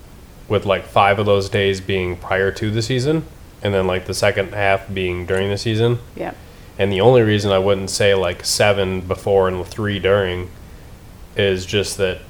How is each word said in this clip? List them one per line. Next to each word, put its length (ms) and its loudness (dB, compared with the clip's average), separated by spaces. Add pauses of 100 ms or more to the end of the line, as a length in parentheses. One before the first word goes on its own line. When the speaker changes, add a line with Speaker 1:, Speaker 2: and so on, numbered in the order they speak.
(480)
Speaker 1:
with, 180 0
like, 180 0
five 340 2
of 80 0
those 220 2
days 320 0
being 360 -4
prior 360 -2
to 180 -4
the 120 -2
season, 420 -2 (380)
and 120 0
then, 120 2
like, 200 -2
the 80 -4
second 380 0
half 400 0
being 340 -4
during 220 0
the 100 -2
season. 400 0 (180)
Speaker 2:
Yep. 200 -8 (420)
Speaker 1:
And 140 0
the 80 0
only 220 6
reason 280 2
I 80 4
wouldn't 320 0
say, 240 4
like, 300 -2
seven 560 0
before 480 2
and 180 -4
three 320 -4
during 520 0 (840)
is 320 0
just 300 -2
that 220 -2 (120)